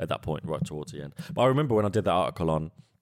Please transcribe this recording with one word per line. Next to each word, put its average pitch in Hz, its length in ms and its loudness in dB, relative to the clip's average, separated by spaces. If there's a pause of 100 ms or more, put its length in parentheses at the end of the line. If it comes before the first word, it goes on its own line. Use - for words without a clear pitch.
at 80 80 -4
that - 120 -4
point, 76 240 -4
right 78 200 -4
towards 76 260 -8
the 71 100 -10
end. 71 120 -12 (200)
But 117 100 0
I - 40 6
remember 131 280 4
when 107 100 4
I 101 40 0
did 101 140 2
that 95 80 2
article 85 380 2
on 78 220 0 (300)